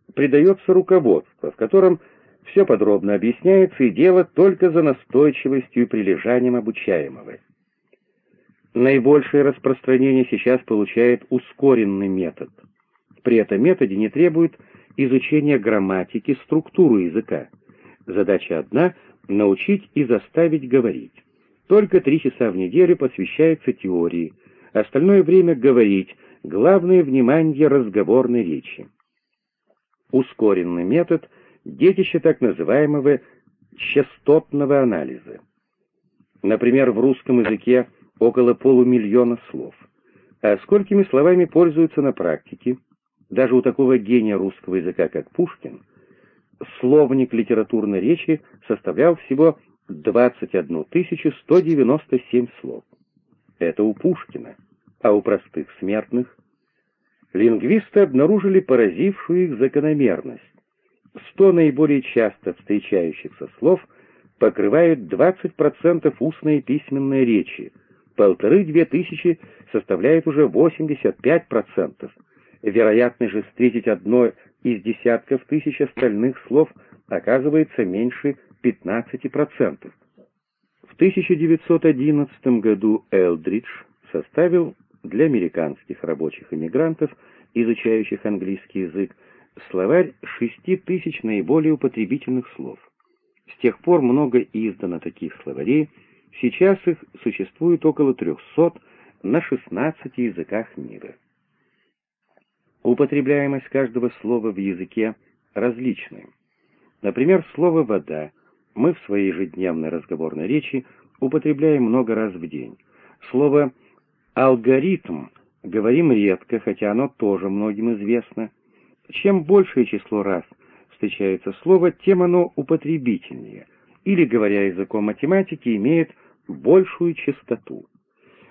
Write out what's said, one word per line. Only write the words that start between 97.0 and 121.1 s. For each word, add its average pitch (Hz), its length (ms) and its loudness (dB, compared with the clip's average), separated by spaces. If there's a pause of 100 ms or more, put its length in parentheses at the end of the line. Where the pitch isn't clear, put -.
существует 156 640 -4
около 143 280 0
трёхсот - 640 -4 (440)
на 139 180 -2
шестнадцати 131 800 -8
языках 104 540 -6
мира. - 400 -18 (1700)
Употребляемость 139 840 -2
каждого 123 440 -4 (100)
слова 110 300 -4
в 92 60 -10
языке 98 580 -6 (380)
различная. 113 720 -8 (760)
Например, 151 520 0
слово 160 300 0
"вода" 78 480 -6 (440)
мы 147 180 0
в - 60 -10
своей 101 300 -4
ежедневной 85 600 -6
разговорной 78 580 -8
речи 135 380 -6 (340)
употребляем 147 640 -2
много 113 320 -2
раз 107 180 -6
в 82 140 -14
день. 69 300 -14 (540)
Слово 139 420 0 (640)
"алгоритм" 131 920 0 (380)
говорим 117 500 0
редко, 101 460 -2
хотя 104 320 -4
оно 131 180 -2
тоже 98 400 -4
многим 107 460 -4
известно. 110 560 -6 (580)
Чем 190 340 -2
большее 180 420 2
число 104 380 -6
раз 92 220 -4 (460)
встречается 98 600 -6 (120)